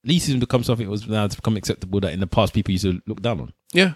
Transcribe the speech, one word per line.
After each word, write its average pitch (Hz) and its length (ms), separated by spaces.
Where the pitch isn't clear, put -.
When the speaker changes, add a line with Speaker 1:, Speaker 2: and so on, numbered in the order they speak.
Speaker 1:
Leasing 143 360
becomes 120 260
something 113 220
that 98 40
was 107 160
now 107 200
to - 100
become 110 180
acceptable 98 460
that 87 100
in 90 80
the 95 80
past 101 260
people 104 180
used 92 120
to 90 220
look - 160
down 113 180
on. 62 140
Speaker 2:
Yeah. 180 240